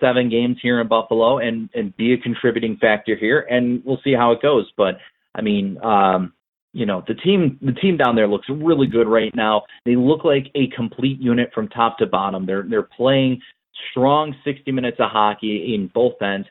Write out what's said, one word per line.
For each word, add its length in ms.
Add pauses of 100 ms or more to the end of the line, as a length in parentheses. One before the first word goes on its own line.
seven 280
games 320
here 200
in 60
Buffalo 500
and, 360
and 220
be 160
a 60
contributing 600
factor 380
here, 340
and 360
we'll 180
see 100
how 200
it 80
goes." 340
But, 240 (340)
I 80
mean, 400
um, 520 (400)
you 120
know, 220
the 80
team, 460
the 100
team 260
down 180
there 120
looks 220
really 380
good 200
right 260
now. 300 (220)
They 100
look 300
like 300
a 120
complete 520
unit 340
from 160
top 300
to 60
bottom. 400
They're, 180
they're 200
playing 580 (500)
strong 520
sixty 280
minutes 280
of 120
hockey 640
in 200
both 280
ends. 300